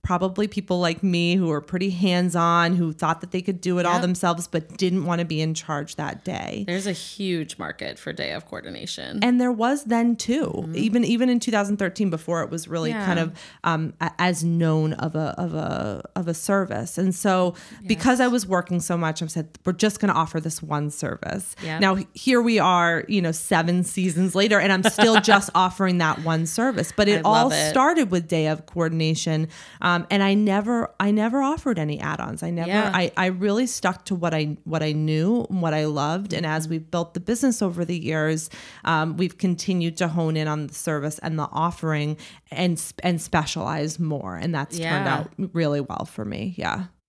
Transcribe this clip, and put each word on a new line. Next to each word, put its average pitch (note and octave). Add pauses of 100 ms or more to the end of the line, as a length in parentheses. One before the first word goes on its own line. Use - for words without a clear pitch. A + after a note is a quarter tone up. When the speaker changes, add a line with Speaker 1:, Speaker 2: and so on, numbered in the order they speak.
Speaker 1:
probably F#3
people F#3
like E3+
me F3
who F3+
were D3
pretty F#3
hands-on, F3
who E3+
thought D#3+
that F3+
they F#3
could F#3
do F3+
it F3
all F3
Speaker 2:
Yep. F3
Speaker 1:
themselves, F3
but D#3+
didn't F#3
want E3+
to E3+
be D#3+
in D#3+
charge D3+
that -
day. -
Speaker 2:
There's F#3
a G3
huge E3+
market -
for -
day D2
of -
coordination. -
Speaker 1:
And B3
there B3
was B3+
then A#3
too, C#4
Speaker 2:
Mm-hmm. E3
Speaker 1:
even, A3
even A#3+
in A#3+
two A#3
thousand G3+
thirteen, G3
before E3
it -
was D#3
really E3
Speaker 2:
Yeah. G#3+
Speaker 1:
kind F3
of, E3 (320)
um, D#3+
a-, E3
as E3+
known D#3+
of D#3+
a, D#3
of E3+
a, G#2+ (140)
of F3
a E3+
service. F3+
And F#3
so F#3 (260)
Speaker 2:
Yes. F#3+
Speaker 1:
because G#3
I B3
was A#3+
working F3+
so E3+
much, D#3+
I D#3+
said, D#3+
"We're F#3
just G3+
gonna G3
offer D#3+
this D#3+
one D3
service." -
Speaker 2:
Yep. D#3+
Speaker 1:
Now, F#3+
h-, G3
here B3
we A3+
are, E3+
you G3
know, E3
seven F3
seasons F3+
later, G3+
and G3
I'm F#3
still G#3+
Speaker 2:
<laughs> -
Speaker 1:
just G3+
offering F#3
that D#3+
one E3
service. A3+
But G#3
it G3+
Speaker 2:
I -
Speaker 1:
all F#3+ (180)
Speaker 2:
love -
it. D3+
Speaker 1:
started C4+
with F3
day D#3
of D#3
coordination. D#3+ (340)
Um, F3
and G3
I G3
never, G#3 (100)
I G3+
never A3+
offered C4+
any D3+
add-ons. D3+
I E3+
never, E3+
Speaker 2:
Yeah. G#3
Speaker 1:
I, F3
I F#3
really G3+
stuck -
to G3
what E3+
I, D3+
what D#3
I D#3
knew D#3
and F#3
what D#3
I D#3
loved. D#3
And E3
as D#3
Speaker 2:
Mm-hmm. D#3+
Speaker 1:
we've D#3+
built E3+
the F3
business A#3
over F3
the F3+
years, D#3 (360)
um, D#3+
we've F3
continued F3
to F3
hone D#3+
in D#3
on D3+
the D3
service D3+
and D#3+
the D3+
offering D#3 (320)
and, E3
sp-, -
and E3+
specialize D#3
more. C#3+
And D3
that's C#3+
turned F3
Speaker 2:
Yeah. C3+
Speaker 1:
out D#3 (200)
really D3
well -
for -
me. F#3
Yeah. - (240)